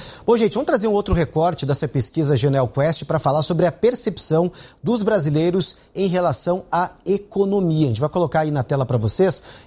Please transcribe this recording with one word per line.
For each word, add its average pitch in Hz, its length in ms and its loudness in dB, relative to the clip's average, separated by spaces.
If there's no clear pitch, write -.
Bom, 233 120 4
gente, 220 160 2
vamos 277 140 -2
trazer 233 200 2
um 214 60 2
outro 202 200 0
recorte 165 520 0
dessa 135 240 -2
pesquisa 143 480 0
Genial 135 320 0
Quest 151 340 -2
pra 151 160 -2
falar 151 220 0
sobre 175 240 0
a 165 80 2
percepção 180 760 0
dos 214 220 -2
brasileiros 170 720 0
em 196 140 -2
relação 180 640 0
à 175 200 0
economia. 196 840 0
A - 20 0
gente 107 100 -2
vai 147 100 0
colocar 160 300 0
aí 156 120 0
na 143 120 0
tela 135 220 -2
pra 123 120 -2
vocês. 113 460 0